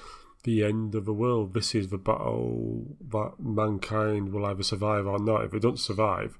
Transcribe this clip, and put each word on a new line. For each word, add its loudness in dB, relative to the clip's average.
the 4
end 0
of -2
the 0
world. 2
This 0
is 2
the -2
battle -2
that -2
mankind 0
will -2
either -2
survive 0
or 0
not. 2
If -4
we 0
don't 2
survive, 0